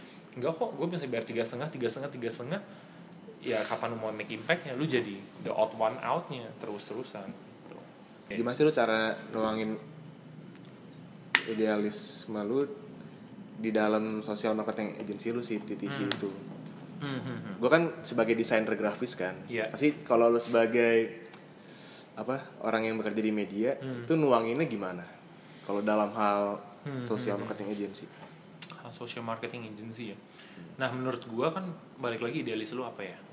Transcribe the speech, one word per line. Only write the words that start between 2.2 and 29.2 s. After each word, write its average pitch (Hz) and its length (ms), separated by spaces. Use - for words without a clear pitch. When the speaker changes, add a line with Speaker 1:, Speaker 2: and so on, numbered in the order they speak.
Speaker 1:
setengah." 127 240
Ya, 110 240
kapan 113 320
lu 113 80
mau 110 80
make 107 240
impact-nya? 139 400
Lu 147 160
jadi 113 240
the 110 80
odd 110 240
one 110 240
out-nya 127 560
terus-terusan 104 720
gitu. - 480
Speaker 2:
Gimana 117 240
sih 151 80
lu 151 80
cara 110 400
nuangin 110 480
idealisme 107 1000
lu 127 220
di 113 80
dalam 107 560
social 107 320
marketing 107 400
agency 104 320
lu 117 160
si 107 160
T 104 160
T 101 80
C 101 160
Speaker 1:
Hmm. 98 160
Speaker 2:
itu? 101 120
Speaker 1:
Hmm, 135 240
hmm, 123 160
hmm. 113 240
Speaker 2:
Gua 123 80
kan 165 140
sebagai 117 320
desainer 110 400
grafis 107 400
kan. 92 320
Speaker 1:
Iya. 113 240
Speaker 2:
Pasti 147 320
kalau 117 320
lu 117 80
sebagai, 117 880
apa, 123 240
orang 110 240
yang 113 80
bekerja 107 240
di 107 100
media, 107 460
Speaker 1:
Hmm. 127 260
Speaker 2:
itu 160 140
nuanginnya 127 480
gimana? 92 400
Kalau 101 240
dalam 107 320
hal 101 400
Speaker 1:
Hmm, 135 240
Speaker 2:
social 120 320
Speaker 1:
hmm, 107 80
hmm. 110 80
Speaker 2:
marketing 98 160
agency. 101 360
Speaker 1:
Hal 123 80
social 120 320